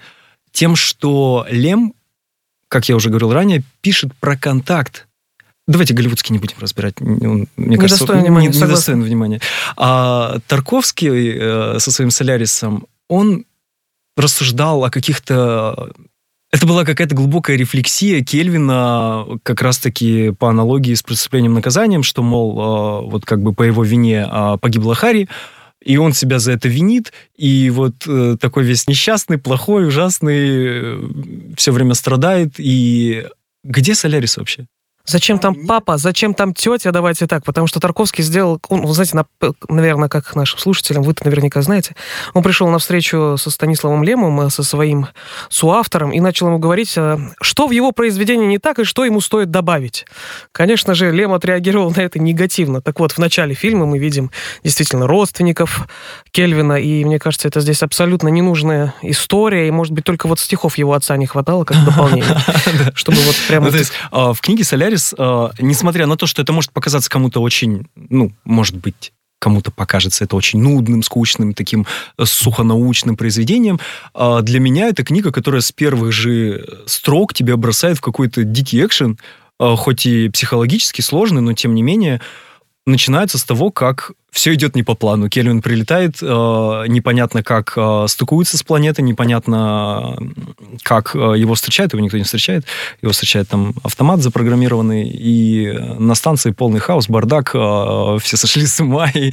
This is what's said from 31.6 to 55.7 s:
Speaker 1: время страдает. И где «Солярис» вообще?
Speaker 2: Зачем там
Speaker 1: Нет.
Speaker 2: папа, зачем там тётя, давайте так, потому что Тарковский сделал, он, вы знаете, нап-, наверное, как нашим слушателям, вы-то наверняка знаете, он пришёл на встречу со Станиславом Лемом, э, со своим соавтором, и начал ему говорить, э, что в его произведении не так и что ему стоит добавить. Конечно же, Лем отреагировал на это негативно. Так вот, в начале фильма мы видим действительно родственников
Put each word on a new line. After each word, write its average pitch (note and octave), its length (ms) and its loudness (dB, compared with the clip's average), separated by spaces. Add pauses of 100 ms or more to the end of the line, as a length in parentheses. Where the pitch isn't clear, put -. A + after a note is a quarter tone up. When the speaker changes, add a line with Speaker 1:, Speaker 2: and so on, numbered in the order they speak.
Speaker 1:
время B2 220 4
страдает. D3 640 0
И A#2+ 680 0 (380)
где C3+ 320 2
«Солярис» D3 420 0
вообще? - 280 -10 (400)
Speaker 2:
Зачем F3 320 2
там G3 160 0
Speaker 1:
Нет. D3 140 -8
Speaker 2:
папа, A3 300 0
зачем F#3 360 -2
там F#3+ 200 -2
тётя, A3 400 -2
давайте F3 340 0
так, D#3 160 -4
потому E3 240 -2
что D#3+ 140 -2
Тарковский F3+ 420 -2
сделал, E3 460 0
он, E3+ 160 0
вы D3+ 80 0
знаете, F3 240 0
нап-, - 360 -2 (140)
наверное, D#3 400 2
как - 260 -4
нашим - 260 -2
слушателям, D3 440 0
вы-то D3+ 220 0
наверняка C#3+ 360 2
знаете, F3+ 320 0 (400)
он F3+ 80 2
пришёл F3+ 280 2
на E3 100 2
встречу D#3+ 580 0
со D3+ 140 -6
Станиславом D3+ 540 0
Лемом, F#3 340 2
э, C#3+ 100 2
со C#3+ 140 -4
своим D3 440 0 (420)
соавтором, E3 640 0
и E3 80 0
начал F3+ 260 0
ему E3+ 100 2
говорить, F3 380 -2
э, D#3 220 0 (240)
что - 260 0
в B3+ 40 -2
его B3 200 2
произведении A3 560 0
не G3+ 120 2
так D4+ 200 -2
и A3+ 60 0
что B3 180 -2
ему G#3+ 160 2
стоит G3 320 0
добавить. D#3+ 540 -2 (480)
Конечно G3+ 420 2
же, F3 160 2
Лем F#3+ 220 0
отреагировал F3+ 580 0
на E3+ 80 0
это F3+ 180 -4
негативно. E3 640 0
Так D#3 200 -4
вот, D#3 100 2
в - 60 -6
начале E3 380 0
фильма G3 300 0
мы D3 140 0
видим C#3 320 -2 (320)
действительно C3+ 420 0
родственников E3+ 800 0 (460)